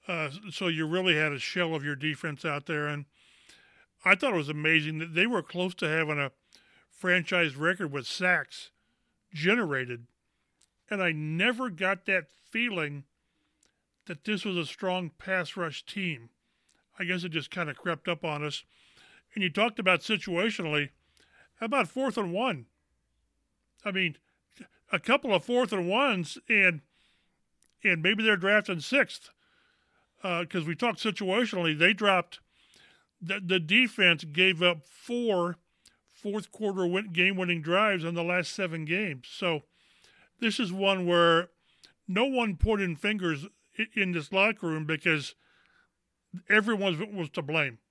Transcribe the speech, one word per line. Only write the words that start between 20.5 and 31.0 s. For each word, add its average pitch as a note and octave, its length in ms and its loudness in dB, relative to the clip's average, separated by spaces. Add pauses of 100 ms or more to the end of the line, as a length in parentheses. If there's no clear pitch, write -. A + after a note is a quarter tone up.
How A3+ 80 -4
about A3+ 200 2
fourth C4 300 -2
and F#3+ 160 -2
one? F#3+ 320 -2 (1200)
I G#3 60 -4
mean, F#3 260 -2 (760)
a F#3+ 80 0
couple A#3 340 2
of E3+ 120 2
fourth B3 260 2
and F#3 160 -2
ones, G3+ 500 0 (120)
and, F#3 320 4 (1000)
and F3 200 2
maybe G#3 180 2
they're A3 140 4
drafting G3 460 0
sixth, - 480 -2 (960)
uh, F3 260 -2
'cause E3+ 160 -2
we E3 100 -4
talked A3 240 -2
situationally. F#3+ 800 0